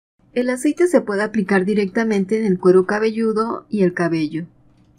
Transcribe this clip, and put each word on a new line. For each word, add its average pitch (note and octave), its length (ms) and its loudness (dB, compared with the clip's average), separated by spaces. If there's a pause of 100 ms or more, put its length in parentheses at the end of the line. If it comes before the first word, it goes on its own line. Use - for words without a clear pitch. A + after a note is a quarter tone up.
(360)
El B3 160 -2
aceite D4 360 0
se C#4 140 4
puede G#3 220 -4
aplicar G3+ 420 0
directamente G#3 760 0
en A3 60 -2
el F#3 140 2
cuero F#3 280 4
cabelludo A3 840 -2
y G#3 140 0
el F3+ 120 2
cabello. D#3+ 520 -2 (520)